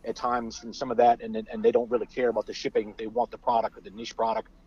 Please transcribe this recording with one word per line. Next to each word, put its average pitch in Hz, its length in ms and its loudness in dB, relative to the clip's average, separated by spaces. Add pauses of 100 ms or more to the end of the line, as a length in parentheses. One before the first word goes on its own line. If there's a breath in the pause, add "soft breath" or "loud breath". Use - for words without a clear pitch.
at 113 120 -6
times 120 420 -2
from 113 160 -12
some 131 160 -4
of 113 80 -2
that, 120 240 6
and, 113 140 -6
and 110 260 -6
they 117 100 6
don't 120 200 2
really 113 160 0
care 123 220 0
about 110 180 0
the 107 60 -8
shipping. 107 440 -2
They 113 80 -8
want 110 240 -2
the - 80 -14
product, 113 460 0
the 98 80 -14
niche 113 240 -12
product 113 320 0 (200)